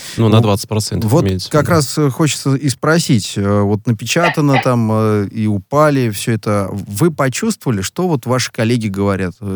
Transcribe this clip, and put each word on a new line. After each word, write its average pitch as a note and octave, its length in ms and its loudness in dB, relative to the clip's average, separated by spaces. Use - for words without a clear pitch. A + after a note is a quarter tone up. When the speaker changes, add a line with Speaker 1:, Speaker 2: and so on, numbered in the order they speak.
Speaker 1:
Ну, A2+ 140 4
на G#2+ 60 6
Speaker 2:
Ну, A#2 60 6
Speaker 1:
двадцать G2+ 280 0
процентов G#2 420 -2
Speaker 2:
вот D#3+ 120 4
Speaker 1:
имеется F#2+ 240 -2
в - 40 -10
Speaker 2:
как D3 120 4
Speaker 1:
виду. G3 80 0
Speaker 2:
раз, D#3 260 0
э, D3 100 2
хочется C3+ 460 0
и C#3 160 -2
спросить. D3 640 0
Э, G2+ 240 2
вот G2+ 260 0
напечатано C#3 800 0
там, A#2 260 2
э, G#2+ 400 0
и A2 160 -2
упали, C3+ 640 2
все G#2+ 240 -2
это. G#2 400 -2
Вы G2+ 400 0
почувствовали, C#3 720 -2
что F3+ 260 -4
вот D3+ 160 -2
ваши A#2+ 260 -2
коллеги A2+ 380 0
говорят? F#2+ 540 -2
Э, - 20 -10